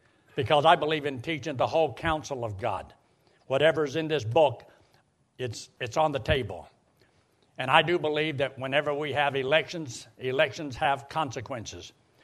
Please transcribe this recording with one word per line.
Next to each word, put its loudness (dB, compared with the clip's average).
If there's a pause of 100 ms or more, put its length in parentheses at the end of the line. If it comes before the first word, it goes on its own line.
(380)
Because 2
I 10
believe -2
in -6
teaching -6
the 2
whole 0
counsel -4
of -6
God. -6 (520)
Whatever's 4
in -2
this 0
book, 4 (720)
it's, -8 (120)
it's -6
on 2
the -2
table. -2 (880)
And -4
I 8
do 2
believe -2
that -2
whenever 0
we -4
have 0
elections, -2 (120)
elections -2
have 0
consequences. -8 (320)